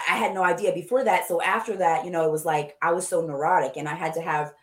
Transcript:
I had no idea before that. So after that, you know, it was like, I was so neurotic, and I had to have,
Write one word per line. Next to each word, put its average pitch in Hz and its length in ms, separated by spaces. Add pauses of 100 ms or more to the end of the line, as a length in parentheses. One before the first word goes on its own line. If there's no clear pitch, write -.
I - 80
had 202 160
no 190 100
idea 180 300
before 233 300
that. 185 240
So 170 160
after 208 340
that, 165 260
you 175 60
know, 165 160
it 156 60
was 156 140
like, 151 360
I 170 120
was 180 140
so 165 180
neurotic, 156 520
and 147 100
I 151 60
had 160 220
to 165 60
have, 151 420